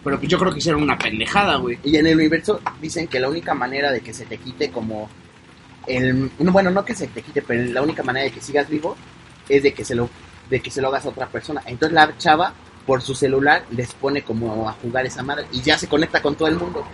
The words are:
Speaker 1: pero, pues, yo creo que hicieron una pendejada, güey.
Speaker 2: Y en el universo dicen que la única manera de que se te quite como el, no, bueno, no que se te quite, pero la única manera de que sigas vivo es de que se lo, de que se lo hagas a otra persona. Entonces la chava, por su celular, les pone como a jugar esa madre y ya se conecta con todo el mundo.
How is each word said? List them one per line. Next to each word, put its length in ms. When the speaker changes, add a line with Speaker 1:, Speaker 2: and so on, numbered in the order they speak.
Speaker 1:
pero, 140
pues, 100
yo 100
creo 140
que 60
hicieron 240
una 160
pendejada, 580
güey. 280
Speaker 2:
Y 120
en 100
el 100
universo 440
dicen 280
que 120
la 80
única 260
manera 380
de 80
que 120
se 140
te 120
quite 320
como 380
el, 520
no, 140
bueno, 180
no 140
que 100
se 140
te 140
quite, 200
pero 300
la 100
única 200
manera 240
de 60
que 80
sigas 280
vivo 280
es 140
de 100
que 120
se 100
lo, 140
de 120
que 100
se 100
lo 80
hagas 180
a 40
otra 160
persona. 400
Entonces 280
la 240
chava, 340
por 160
su 120
celular, 560
les 240
pone 280
como 460
a 40
jugar 340
esa 160
madre 300
y 80
ya 180
se 100
conecta 340
con 140
todo 120
el 80
mundo. 380